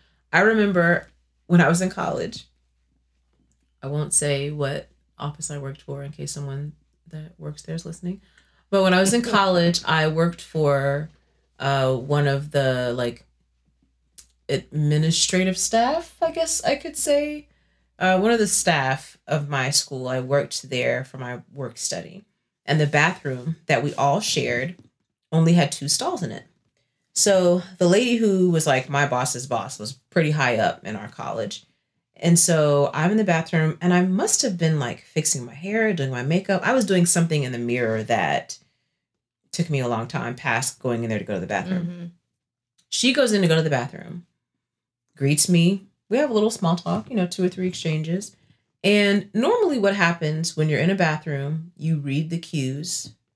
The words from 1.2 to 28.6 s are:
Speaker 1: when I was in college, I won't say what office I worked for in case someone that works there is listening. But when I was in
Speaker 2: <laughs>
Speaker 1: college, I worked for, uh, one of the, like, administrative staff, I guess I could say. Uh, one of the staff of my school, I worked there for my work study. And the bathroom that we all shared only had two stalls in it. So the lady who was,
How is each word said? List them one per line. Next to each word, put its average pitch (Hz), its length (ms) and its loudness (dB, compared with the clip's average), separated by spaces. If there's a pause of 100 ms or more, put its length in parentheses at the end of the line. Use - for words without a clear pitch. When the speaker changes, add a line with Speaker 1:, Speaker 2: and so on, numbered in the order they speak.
Speaker 1:
when 175 160 6
I 143 60 6
was 170 140 2
in 185 100 0
college, - 540 -6 (1400)
I 135 40 -8
won't 147 260 -4
say 143 360 2
what 147 400 -4 (300)
office 147 320 -8
I 143 80 -8
worked 139 240 -12
for 139 200 -10
in 143 80 -12
case 147 200 -12
someone 143 420 -8 (360)
that 156 280 -16
works 151 240 -14
there 160 140 -10
is 165 100 -10
listening. 175 340 -10 (520)
But 196 100 4
when 185 140 6
I 185 40 6
was 196 140 4
in 240 80 4
Speaker 2:
<laughs> 233 160 0
Speaker 1:
college, 175 480 4
I 156 220 2
worked 165 340 0
for, 143 680 0 (500)
uh, 135 340 2
one 143 340 0
of 139 220 -2
the, 127 480 0
like, 123 280 -4 (1200)
administrative 156 1080 0
staff, 269 640 -2
I 330 100 0
guess 330 320 -4
I 277 140 0
could 311 200 -12
say. 294 500 -2 (520)
Uh, 185 200 2
one 214 120 2
of 233 80 4
the 208 80 2
staff 139 680 -2 (100)
of 147 220 -2
my 135 200 -2
school, 131 380 -2
I 127 120 -2
worked 131 500 -2
there 127 340 -2
for - 160 -18
my 123 220 -10 (120)
work 131 240 -12
study. - 480 -10 (400)
And 156 160 2
the 147 60 2
bathroom 147 720 -2 (100)
that 131 160 2
we 143 100 -4
all 143 260 0
shared 127 560 -4 (560)
only 165 220 4
had 170 180 4
two - 160 -8
stalls 262 360 -2
in 117 80 -6
it. - 140 -14 (680)
So 180 460 4 (160)
the 180 100 4
lady 240 300 4
who 190 320 4
was, 165 160 2